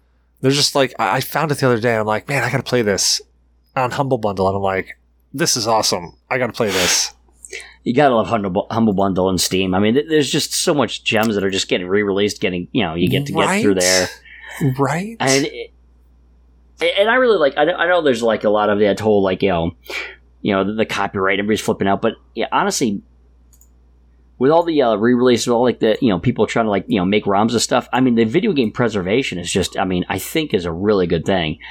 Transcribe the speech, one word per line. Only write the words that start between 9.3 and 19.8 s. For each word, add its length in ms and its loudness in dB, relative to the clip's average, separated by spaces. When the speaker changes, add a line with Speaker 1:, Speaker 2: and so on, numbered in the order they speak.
Speaker 2:
Steam. 340 0
I 60 2
mean, 140 2
th-, 160 0
there's 200 2
just 240 -2
so 200 0
much 320 -2
gems 300 0
that 100 0
are 40 0
just 200 -4
getting 180 -2
re-released, 540 0
getting, 320 -4
you 100 0
know, 120 -4
you 140 2
get 180 0
to 40 -8
get 300 0
through 140 2
Speaker 1:
Right? 40 0
Speaker 2:
there. 300 2
Speaker 1:
Right? 440 -2
Speaker 2:
And 240 2
it, 260 -12
and 280 2
I 60 2
really 220 4
like, 200 2
I 60 2
know, 120 0
I 120 0
know 140 2
there's, 200 0
like, 220 0
a 60 2
lot 200 2
of 100 0
that 200 2
whole, 240 4
like, 180 0
you 80 2
know, 220 0